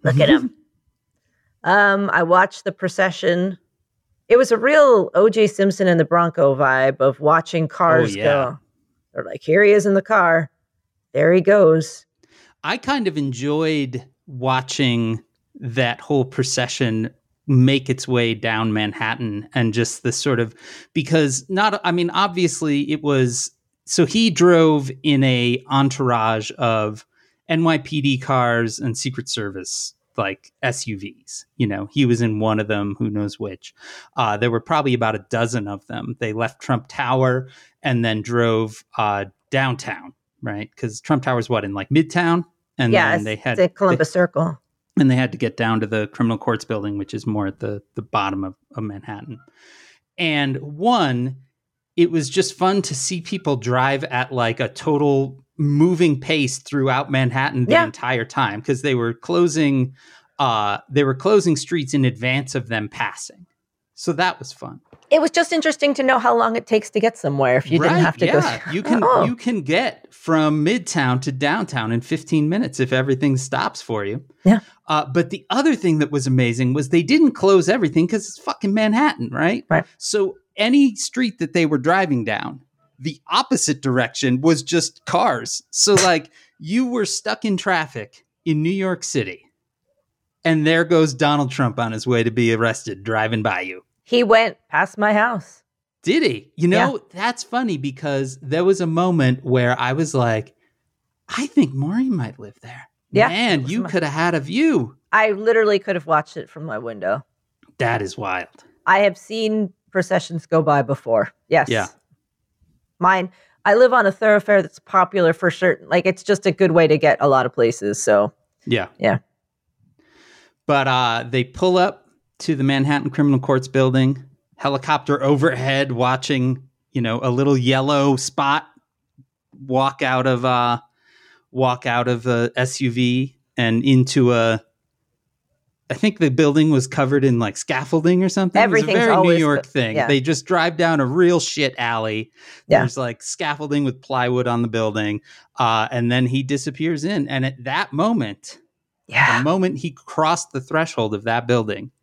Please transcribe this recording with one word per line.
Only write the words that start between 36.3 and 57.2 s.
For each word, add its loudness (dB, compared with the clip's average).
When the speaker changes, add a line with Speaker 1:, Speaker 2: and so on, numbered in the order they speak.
Speaker 2:
left -6
Trump -2
Tower -2
and 0
then -2
drove, -2
uh, -2
downtown, -4
right? -8
'Cause -10
Trump -2
Tower's -2
what, 0
in, -8
like, -8
Midtown? 0
And 2
Speaker 1:
Yes, 2
Speaker 2:
then -4
they -4
had -4
Speaker 1:
the 4
Columbus 0
Speaker 2:
they 0
Speaker 1:
Circle. -2
Speaker 2:
and 4
they 4
had 0
to -12
get -4
down 0
to -4
the -2
criminal -2
courts -4
building, -6
which -10
is -8
more -2
at -8
the, -8
the -10
bottom -4
of, -12
of -8
Manhattan. -14
And -2
one, -2
it 4
was -2
just -2
fun 0
to -6
see -6
people -4
drive 0
at, -4
like, -2
a -2
total -2
moving 2
pace -2
throughout -2
Manhattan 0